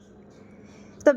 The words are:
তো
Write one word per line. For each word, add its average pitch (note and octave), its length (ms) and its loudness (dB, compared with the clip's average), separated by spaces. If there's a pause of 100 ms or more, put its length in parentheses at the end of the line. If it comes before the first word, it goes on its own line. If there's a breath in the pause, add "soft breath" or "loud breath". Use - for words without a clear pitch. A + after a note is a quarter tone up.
(1040 loud breath)
তো D4+ 140 2